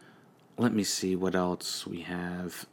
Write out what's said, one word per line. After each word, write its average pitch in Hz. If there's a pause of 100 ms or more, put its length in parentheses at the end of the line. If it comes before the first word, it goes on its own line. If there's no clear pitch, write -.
(580)
let 117
me 104
see 92
what 92
else 90
we -
have. 90